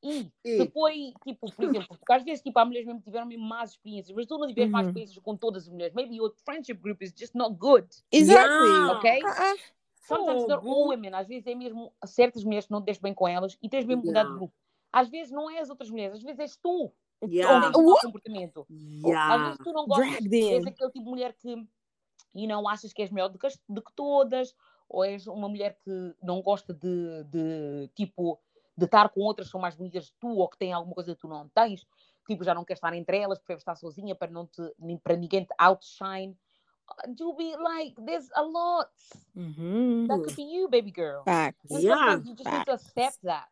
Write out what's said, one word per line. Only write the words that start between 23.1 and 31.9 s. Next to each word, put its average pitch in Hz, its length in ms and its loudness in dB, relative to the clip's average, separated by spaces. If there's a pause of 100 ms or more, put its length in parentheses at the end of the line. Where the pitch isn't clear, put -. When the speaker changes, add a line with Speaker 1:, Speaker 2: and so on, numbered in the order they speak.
Speaker 1:
melhor 190 180 -2
do 190 100 -10
que 277 100 -4
as, 269 100 -8 (100)
do 208 140 -10
que - 120 -20
todas, 269 600 0 (340)
ou - 160 -2
és 196 220 -6
uma 202 220 -8
mulher 202 360 -6
que 185 380 -10
não 180 180 -4
gosta 190 320 -2
de, 170 520 -6
de, 147 720 -6
tipo, 180 440 -4 (380)
de 175 60 4
estar 208 240 6
com 196 140 -4
outras 208 260 -4
que - 40 -20
são 185 80 -8
mais 175 140 -6
bonitas 175 340 -12
que - 120 -20
tu 240 80 -10
ou 233 200 0
que - 80 -14
têm 180 160 -6
alguma 170 220 -8
coisa 175 180 -10
que - 80 -12
tu - 60 -18
não 151 220 -14
tens, 214 360 0 (440)